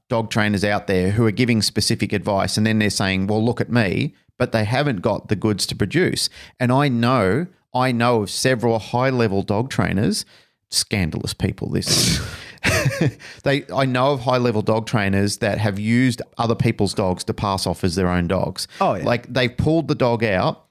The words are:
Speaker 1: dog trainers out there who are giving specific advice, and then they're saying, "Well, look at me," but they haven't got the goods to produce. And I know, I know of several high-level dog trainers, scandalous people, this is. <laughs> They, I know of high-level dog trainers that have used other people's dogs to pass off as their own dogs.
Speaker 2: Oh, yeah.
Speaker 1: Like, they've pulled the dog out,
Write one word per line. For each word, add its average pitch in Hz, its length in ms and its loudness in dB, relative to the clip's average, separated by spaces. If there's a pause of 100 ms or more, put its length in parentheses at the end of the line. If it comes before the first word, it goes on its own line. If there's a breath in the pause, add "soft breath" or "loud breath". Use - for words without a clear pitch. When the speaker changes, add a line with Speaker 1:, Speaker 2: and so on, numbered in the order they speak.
Speaker 1:
dog 113 220 -2
trainers 104 340 0
out 104 220 -2
there 92 240 2
who 117 140 2
are 110 60 2
giving 117 300 2
specific 107 500 -2
advice, 101 460 -2
and 107 80 2
then 110 140 2
they're 107 100 2
saying, 95 380 0
"Well, 107 180 0
look 120 160 -2
at - 100 -6
me," 113 440 0 (240 soft breath)
but 123 120 -2
they 110 140 0
haven't 127 360 -2
got 107 260 -2
the 107 80 -2
goods 98 320 0
to - 80 -6
produce. - 540 0 (300 loud breath)
And 123 120 2
I 143 180 4
know, 120 560 2 (300 soft breath)
I 127 160 2
know 117 320 2
of 92 80 -6
several 117 480 0
high-level 120 640 0
dog 107 260 -2
trainers, 107 560 0 (460 soft breath)
scandalous - 640 -2
people, - 340 -4
this - 200 -2
is. - 320 0 (420 loud breath)
<laughs> 571 540 0 (260 loud breath)
They, 139 300 0
I 135 120 0
know 127 280 2
of 131 80 -4
high-level 120 420 2
dog 110 240 0
trainers 98 500 2
that 104 220 0
have 104 180 0
used 117 440 2 (180)
other 117 160 2
people's 110 400 0
dogs 92 300 0
to 107 80 -4
pass 98 340 -2
off 90 160 -4
as 90 120 0
their 92 120 2
own 87 200 2
dogs. 92 400 -4 (140 loud breath)
Speaker 2:
Oh, 165 140 2
yeah. 85 80 -6
Speaker 1:
Like, 120 280 -2
they've 123 240 -2
pulled 156 320 0
the 151 80 0
dog 117 280 0
out, 107 480 0